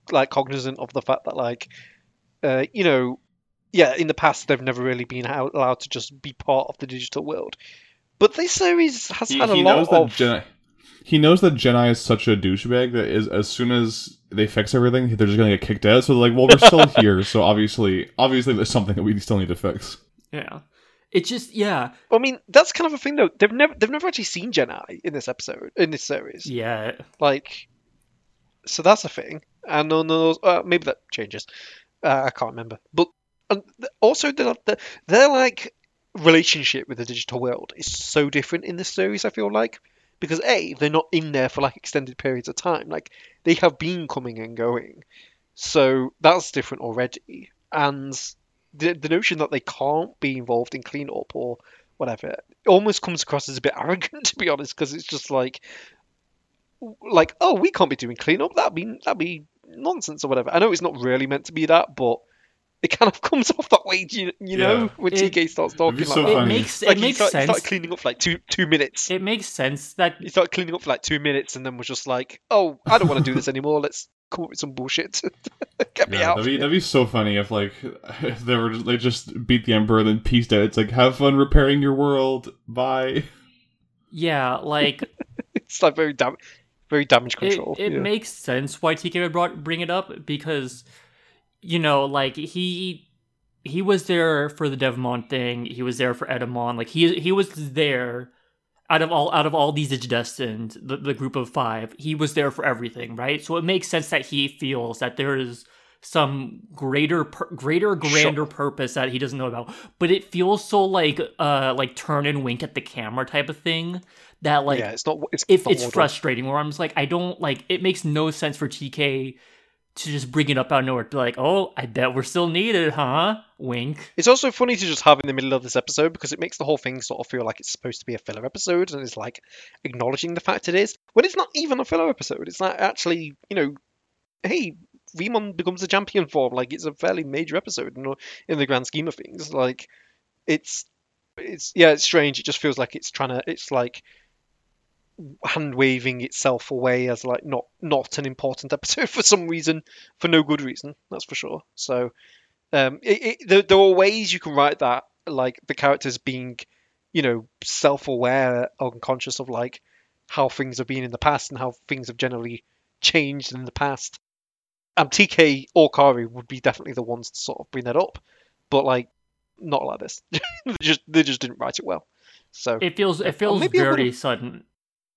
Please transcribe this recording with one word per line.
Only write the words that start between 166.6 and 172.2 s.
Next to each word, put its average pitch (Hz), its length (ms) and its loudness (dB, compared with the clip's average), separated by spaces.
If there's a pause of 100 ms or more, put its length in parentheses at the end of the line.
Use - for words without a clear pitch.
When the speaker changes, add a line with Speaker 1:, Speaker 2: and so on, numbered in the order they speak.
Speaker 1:
definitely 131 320 -2
the 123 100 -4
ones 120 280 -8
to - 80 -14
sort - 200 -8
of - 120 -16
bring 127 140 -8
that 120 120 -4
up, - 220 0 (500)
but, 139 160 4
like, 127 240 2 (500)
not 147 260 -4
like - 140 -8
this. - 280 -14
<laughs> - 40 -14 (340)
They 233 160 -6
just, 151 260 0
they 156 160 2
just 135 180 -4
didn't 123 180 -10
write 123 200 -6
it - 60 -14
well. - 220 -8 (440)